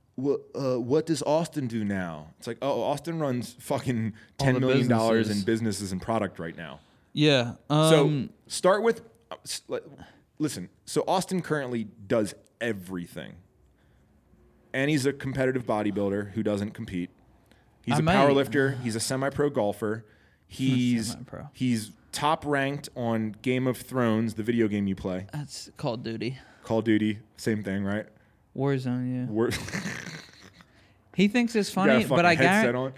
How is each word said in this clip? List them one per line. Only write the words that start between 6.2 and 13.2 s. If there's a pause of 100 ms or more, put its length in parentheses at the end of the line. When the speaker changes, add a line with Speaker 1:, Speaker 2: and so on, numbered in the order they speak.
Speaker 1:
right
now." (320)
Speaker 2:
Yeah, (120)
Speaker 1:
So
Speaker 2:
um, (160)
Speaker 1:
start
with, (280)
uh, (100)
s-,
li-, (580)
listen. (160)
So
Austin
currently (180)
does (240)
everything. (1400)